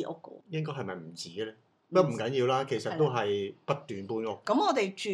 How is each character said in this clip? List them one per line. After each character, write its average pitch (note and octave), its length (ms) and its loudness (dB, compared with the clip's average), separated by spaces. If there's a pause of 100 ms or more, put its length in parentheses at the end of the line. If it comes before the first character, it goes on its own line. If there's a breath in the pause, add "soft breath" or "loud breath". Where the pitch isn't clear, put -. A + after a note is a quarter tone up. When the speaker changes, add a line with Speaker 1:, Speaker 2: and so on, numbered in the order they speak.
Speaker 1:
屋 - 40 -6
㗎 - 200 -14
喎。 - 20 -16 (160)
Speaker 2:
應 D#3 140 -2
該 D#3 100 -4
係 C3+ 120 -6
咪 F#2+ 100 -6
唔 E2 180 -12
止 - 160 -12
嘅 G2 160 -6
呢？ A2 60 -8 (380)
不 F3+ 140 8
過 C#3+ 80 0
唔 - 60 -2
緊 A2 120 -2 (100)
要 B2 80 4
啦， C3 200 2
其 B2+ 100 0
實 A2 200 -4
都 D#3 80 6
係 G#2 480 2 (100)
不 C#3+ 100 0
斷 G2+ 320 -8
搬 A2+ 120 -4
屋。 A2 260 -4
Speaker 1:
噉 A#3 160 4
我 F#4+ 140 4
哋 G3+ 200 0
住 - 200 -6